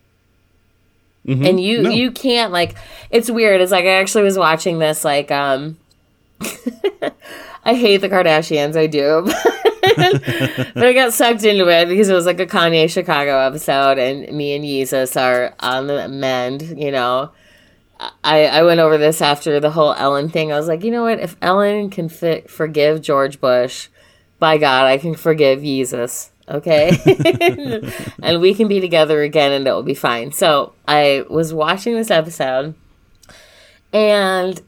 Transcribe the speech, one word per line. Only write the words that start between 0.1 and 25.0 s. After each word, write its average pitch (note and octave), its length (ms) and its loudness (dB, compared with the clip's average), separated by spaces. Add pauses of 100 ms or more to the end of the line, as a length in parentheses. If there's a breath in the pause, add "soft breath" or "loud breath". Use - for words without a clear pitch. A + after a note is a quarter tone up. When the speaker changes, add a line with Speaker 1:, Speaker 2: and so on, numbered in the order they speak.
Speaker 1:
Mm-hmm. C3+ 180 -2
Speaker 2:
And F#3 160 4
you, G#3+ 220 0
Speaker 1:
No. - 80 2
Speaker 2:
you A#3+ 180 0
can't, A#3 420 -2
like, F3 220 -2 (380 loud breath)
it's A#3 180 2
weird. G#3+ 320 4
It's F#3 100 2
like, F#3 140 2
I F#3+ 140 4
actually G3 240 0
was G3 140 0
watching E3 420 0
this, D#3 260 -2
like, C#3+ 240 -2
um, C#3+ 480 -4 (340)
<laughs> - 280 -20 (1200 loud breath)
I A3+ 100 0
hate A3+ 240 2
the F#3+ 120 -4
Kardashians, D#3+ 680 0
I D#3+ 100 2
do. D#3 480 0
<laughs> - 260 -2 (1120 loud breath)
But B2+ 140 -2
I B3+ 60 4
got B3 200 2
sucked A#3 300 0
into G3+ 260 2
it E3+ 180 4
because G3 220 2
it F#3+ 40 2
was, F3 120 2
like, F3 140 0
a F#3 80 -4
Kanye E3 420 2
Chicago D3+ 500 -2
episode, C#3 600 0
and C3+ 360 -4
me C#3+ 200 -4
and D3 100 -8
Yeezus C3+ 540 -4
are B2 400 0
on C3 280 -4
the C#3 220 -4
mend, C3+ 540 -4 (140)
you C#3+ 140 -4
know. B2+ 400 -2 (920 soft breath)
I, D3+ 240 4
I D3+ 160 4
went E3+ 180 4
over D#3 160 4
this D3+ 240 0
after D3 380 0
the D3+ 100 0
whole D3+ 240 2
Ellen C#3+ 360 0
thing. D#3 220 -2
I D3 60 -2
was D#3 100 -4
like, E3 160 -4
"You A3+ 80 -2
know A#3+ 120 -2
what? A3+ 160 -2
If F3 220 -10
Ellen G3+ 500 0
can E3 180 -6
fi-, E3 320 -4
forgive D3+ 600 -2
George C#3+ 380 -2
Bush, B2 480 0 (520 soft breath)
by D#3+ 180 4
God, C3+ 280 2
I C3+ 120 4
can D#3+ 180 -6